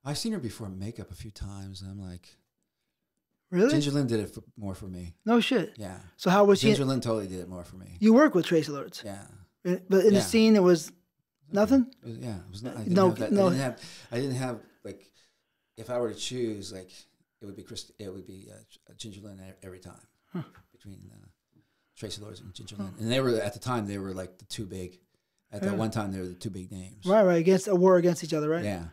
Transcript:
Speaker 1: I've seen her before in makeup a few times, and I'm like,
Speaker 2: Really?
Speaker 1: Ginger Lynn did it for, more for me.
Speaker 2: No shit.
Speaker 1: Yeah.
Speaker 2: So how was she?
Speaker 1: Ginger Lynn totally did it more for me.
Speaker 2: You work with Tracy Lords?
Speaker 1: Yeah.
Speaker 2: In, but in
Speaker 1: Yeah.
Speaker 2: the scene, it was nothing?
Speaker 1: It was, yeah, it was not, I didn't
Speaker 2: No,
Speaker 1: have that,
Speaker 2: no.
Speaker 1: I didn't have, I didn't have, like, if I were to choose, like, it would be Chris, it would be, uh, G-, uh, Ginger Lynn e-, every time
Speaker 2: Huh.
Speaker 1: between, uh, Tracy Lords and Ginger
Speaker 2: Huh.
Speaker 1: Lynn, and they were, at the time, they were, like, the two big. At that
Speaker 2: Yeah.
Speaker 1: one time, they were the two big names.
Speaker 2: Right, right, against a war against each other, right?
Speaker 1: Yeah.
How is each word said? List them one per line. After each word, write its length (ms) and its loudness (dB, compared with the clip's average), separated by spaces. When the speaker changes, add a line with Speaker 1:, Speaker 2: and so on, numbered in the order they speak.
Speaker 1:
I've 140 -6
seen 140 -4
her 60 -4
before 280 -10
in 120 -10
makeup 320 -10
a 40 -14
few 160 -16
times, 520 -12
and 80 -14
I'm 100 -12
like, 280 -14
Speaker 2:
Really? 220 4
Speaker 1:
Ginger 180 2
Lynn 160 0
did 140 0
it 140 -8
for, 80 -14
more 180 -10
for 120 -14
me. 280 -12
Speaker 2:
No 140 4
shit. 360 -2
Speaker 1:
Yeah. 220 -12
Speaker 2:
So 140 -2
how 140 6
was 160 6
she? 80 4
Speaker 1:
Ginger 180 4
Lynn 160 0
totally 240 -2
did 140 -8
it 80 -12
more 160 -12
for 120 -20
me. 240 -20
Speaker 2:
You 140 8
work 200 6
with 120 2
Tracy 260 0
Lords? 320 -12
Speaker 1:
Yeah. 200 -14
Speaker 2:
In, 160 -2
but 160 6
in 80 8
Speaker 1:
Yeah. 60 6
Speaker 2:
the 40 0
scene, 320 6
it 60 6
was 280 6
nothing? 340 4
Speaker 1:
It 60 -14
was, 100 -12
yeah, 180 -8
it 140 -14
was 120 -14
not, 140 -10
I 20 -10
didn't 160 -2
Speaker 2:
No, 160 6
Speaker 1:
have 80 -4
that, 140 -2
Speaker 2:
no. 140 6
Speaker 1:
I 40 6
didn't 120 0
have, 180 -6
I 60 -6
didn't 200 -2
have, 240 -6
like, 220 -14
if 140 -14
I 80 -2
were 140 -2
to 60 -12
choose, 540 -6
like, 180 -16
it 60 -20
would 100 -16
be 60 -20
Chris, 360 -16
it 140 -12
would 140 -16
be, 240 -20
uh, 60 -20
G-, 100 -20
uh, 60 -20
Ginger 240 -16
Lynn 180 -18
e-, 140 -20
every 180 -18
time 200 -20
Speaker 2:
Huh. 100 -10
Speaker 1:
between, 400 -20
uh, 140 -20
Tracy 280 -12
Lords 180 -18
and 140 -20
Ginger 220 -18
Speaker 2:
Huh. 80 -8
Speaker 1:
Lynn, 160 -12
and 120 -2
they 80 2
were, 180 0
at 140 -4
the 80 -16
time, 260 -4
they 120 -8
were, 160 -8
like, 240 -12
the 80 -20
two 200 -10
big. 320 -12
At 80 -10
that 120 -2
Speaker 2:
Yeah. 40 -4
Speaker 1:
one 140 -2
time, 200 -4
they 100 -8
were 60 -8
the 80 -12
two 160 -12
big 220 -14
names. 320 -16
Speaker 2:
Right, 180 4
right, 140 4
against 320 2
a 80 2
war 220 8
against 260 2
each 80 -6
other, 160 -2
right? 160 -2
Speaker 1:
Yeah. 280 -4